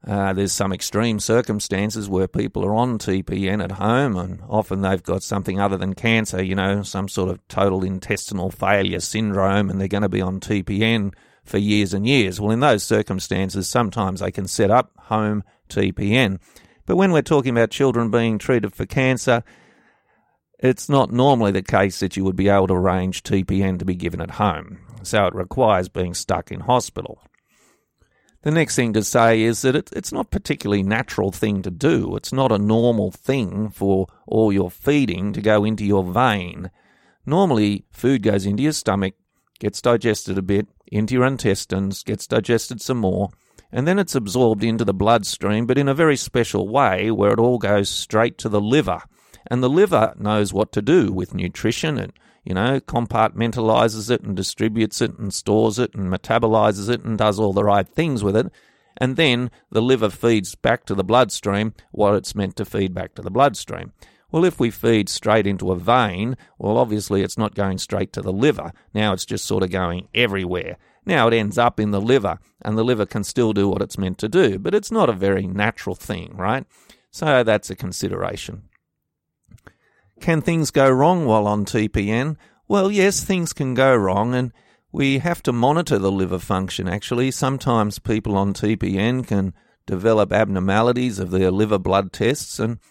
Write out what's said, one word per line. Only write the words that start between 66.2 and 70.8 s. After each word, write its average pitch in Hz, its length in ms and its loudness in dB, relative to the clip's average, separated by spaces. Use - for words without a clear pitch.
well, 107 200 0
obviously 104 440 0
it's 98 160 -4
not 107 180 -2
going 95 220 -2
straight 95 360 -6
to 98 80 -8
the 95 120 -4
liver. 101 400 0
Now 107 200 0
it's 92 120 -6
just 107 200 -8
sort 98 180 -2
of 90 80 -2
going 90 420 -4
everywhere. 92 640 -2